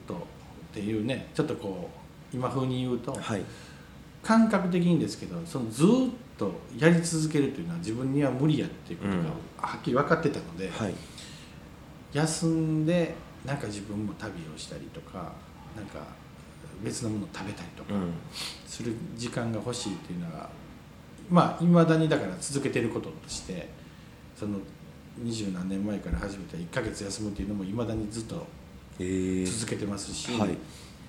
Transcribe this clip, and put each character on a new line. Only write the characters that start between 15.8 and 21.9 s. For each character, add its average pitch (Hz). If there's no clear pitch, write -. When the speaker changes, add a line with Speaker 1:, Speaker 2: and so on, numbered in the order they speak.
Speaker 1:
ん -
か 76
別 117
の 110
も 107
の 92
を 82
食 95
べ -
た -
り 87
と -
か 101
Speaker 2:
う 101
ん。 87
Speaker 1:
す -
る 117
時 117
間 117
が 110
欲 123
し 110
い -
っ 85
て -
い 87
う -
の 87
は、 -
ま 175
あ、 165
未 175
だ 160